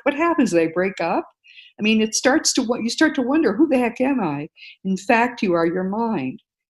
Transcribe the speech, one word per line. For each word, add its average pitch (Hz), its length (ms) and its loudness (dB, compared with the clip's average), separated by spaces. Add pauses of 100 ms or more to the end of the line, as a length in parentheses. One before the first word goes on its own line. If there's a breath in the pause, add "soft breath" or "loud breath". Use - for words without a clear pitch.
what 285 100 0
happens? 311 360 0
They 165 180 2
break 185 320 -2
up. 185 260 -2 (540 loud breath)
I - 20 -10
mean, 214 180 2
it 220 140 -2
starts 302 380 2
to, 269 100 0
what, 220 200 -4
you 233 80 -2
start 302 240 0
to 269 80 0
wonder, 262 320 0
"Who 285 140 4
the 262 100 2
heck 240 220 -2
am 262 200 0
I?" 147 280 -4 (360 loud breath)
In 190 140 -2
fact, 247 440 0
you 180 120 2
are 165 120 2
your 185 180 -2
mind. 196 580 -4 (280)